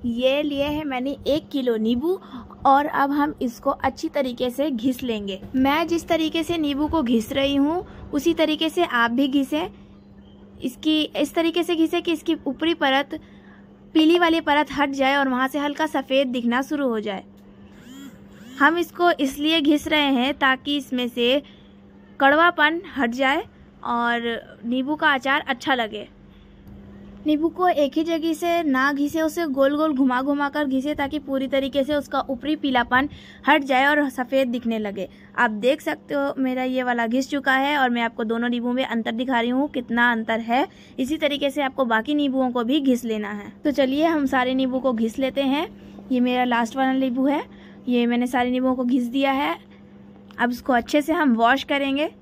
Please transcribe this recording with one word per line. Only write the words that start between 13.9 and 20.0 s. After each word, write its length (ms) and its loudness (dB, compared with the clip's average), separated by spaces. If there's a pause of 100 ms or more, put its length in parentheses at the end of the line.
पीली 240 6
वाली 220 4
परत 300 2
हट 200 0
जाए 240 2
और 140 2
वहाँ 180 0
से 120 -4
हल्का 300 -2
सफ़ेद 400 0
दिखना 340 0
शुरू 260 -2
हो 120 -2
जाए। 220 -6 (1400)
हम 180 4
इसको 360 2
इसलिए 480 0
घिस 260 2
रहे 260 2